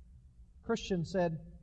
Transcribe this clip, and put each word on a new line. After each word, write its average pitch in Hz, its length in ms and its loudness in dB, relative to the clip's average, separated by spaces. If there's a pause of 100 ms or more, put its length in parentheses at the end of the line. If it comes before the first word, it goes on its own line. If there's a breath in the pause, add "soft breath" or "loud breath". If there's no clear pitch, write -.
(640)
Christian 190 400 0
said, 170 360 2 (240)